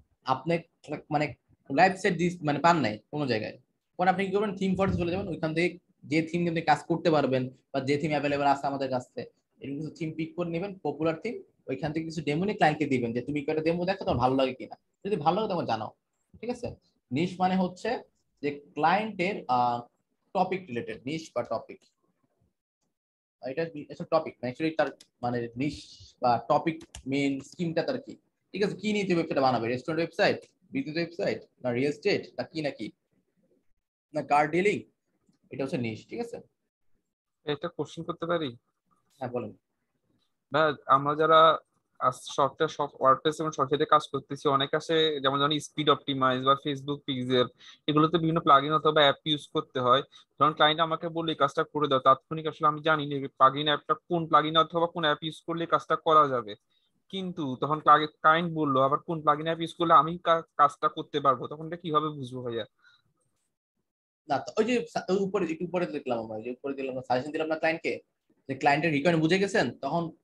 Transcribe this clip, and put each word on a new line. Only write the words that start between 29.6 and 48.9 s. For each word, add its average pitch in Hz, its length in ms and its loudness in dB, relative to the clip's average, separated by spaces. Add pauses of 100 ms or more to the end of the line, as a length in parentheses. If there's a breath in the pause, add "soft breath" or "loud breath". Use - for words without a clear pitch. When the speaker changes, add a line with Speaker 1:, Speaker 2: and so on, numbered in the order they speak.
Speaker 1:
রেস্টুরেন্ট 156 340 -4
ওয়েবসাইট, 160 360 0 (360)
বিজনেস 147 220 -6
ওয়েবসাইট, 165 440 -4 (220)
না 127 80 -4
রিয়েল 135 220 0
এস্টেট, 165 300 -2 (160)
না - 140 -6
কি, 160 140 -8
না 135 120 -2
কি, 107 80 -10 (1300)
না 151 80 -2
কার 143 220 4 (100)
ডিলিং, 190 240 2 (720)
এটা - 140 -6
হচ্ছে 135 220 -4
নিশ, 110 140 -6 (100)
ঠিক 220 140 -8
আছে? - 120 -12 (1120)
Speaker 2:
একটা 147 300 -6
কোশ্চেন 156 320 -8
করতে 165 240 -10
পারি? 160 160 -2 (720)
Speaker 1:
হ্যাঁ, 127 160 -8
বলেন। 107 180 -6 (1000)
Speaker 2:
ভাই, 156 160 4 (180)
আমরা 143 260 4 (100)
যারা 160 180 8 (600)
আজ 131 160 0 (200)
সফটওয়্যার, 151 420 0
সব 143 100 -4 (140)
WordPress 131 380 4
এবং 156 180 -4
সব 139 120 2
সাথে 151 240 0
কাজ 151 180 4
করতেছি, 139 320 -8 (120)
অনেক 139 180 -2
আছে, 160 220 -2 (260)
যেমন 135 180 0
ধরেন 147 140 2 (120)
স্পিড 151 280 -2
অপটিমাইজ 131 540 0
বা 139 60 6 (100)
Facebook 143 420 -6
পিক্সেল, 127 400 0 (440 loud breath)
এগুলোতে 156 280 4
বিভিন্ন 160 280 2
প্লাগইন 143 340 6
অথবা 156 220 4